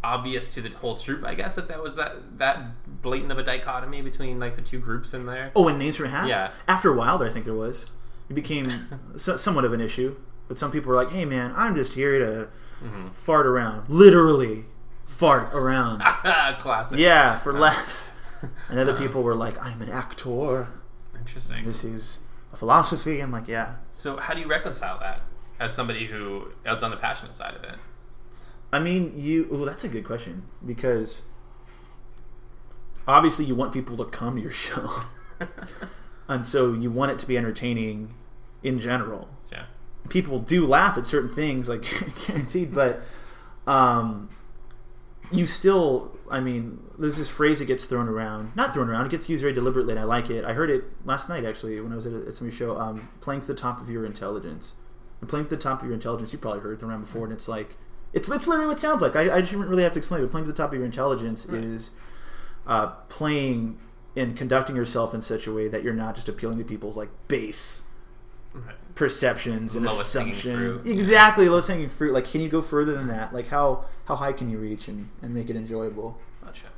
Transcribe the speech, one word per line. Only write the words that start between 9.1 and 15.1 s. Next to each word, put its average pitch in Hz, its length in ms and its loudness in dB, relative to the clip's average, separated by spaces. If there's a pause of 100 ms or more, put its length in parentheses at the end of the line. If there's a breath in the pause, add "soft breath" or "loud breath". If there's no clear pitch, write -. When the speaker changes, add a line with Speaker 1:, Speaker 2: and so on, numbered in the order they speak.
Speaker 2:
so-, - 200 -2
somewhat 151 280 2
of 117 80 4
an 117 80 0
issue. 123 340 -2 (320)
But 123 120 -8
some 143 120 -2
people 131 200 -2
were 127 60 6
like, 139 140 4
"Hey, 180 140 -2
man, 127 320 -2
I'm 214 180 4
just 131 200 0
here 139 260 4
to 110 280 0 (360 loud breath)
Speaker 1:
Mm-hmm. 98 240 -8
Speaker 2:
fart 147 400 4
around." 120 420 0
Literally, 156 760 12 (380)
fart 139 480 4